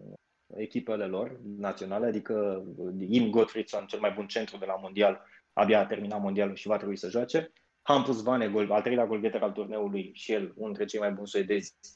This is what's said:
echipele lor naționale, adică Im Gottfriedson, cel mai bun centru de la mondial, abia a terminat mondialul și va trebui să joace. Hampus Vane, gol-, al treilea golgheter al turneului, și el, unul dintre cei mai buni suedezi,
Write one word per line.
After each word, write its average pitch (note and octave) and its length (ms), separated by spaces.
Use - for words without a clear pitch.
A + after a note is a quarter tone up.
echipele G#2+ 500
lor A#2 340
naționale, G2+ 480
adică G#2 580
Im A2+ 220
Gottfriedson, A2 560
cel G#2+ 140
mai G#2 100
bun G2+ 160
centru G#2+ 320
de F#2+ 80
la F#2+ 100
mondial, F#2+ 460
abia G#2 280
a G2 60
terminat G#2 340
mondialul G2 340
și - 120
va G#2 100
trebui G2+ 200
să F#2 120
joace. B2 440
Hampus B2+ 400
Vane, A#2 260
gol-, G2+ 240
al G#2 100
treilea A#2+ 240
golgheter G#2+ 360
al G#2 100
turneului, G2+ 640
și - 180
el, G#2+ 100
unul G#2+ 260
dintre G#2 160
cei G#2+ 160
mai G2+ 120
buni G2+ 140
suedezi, G2 500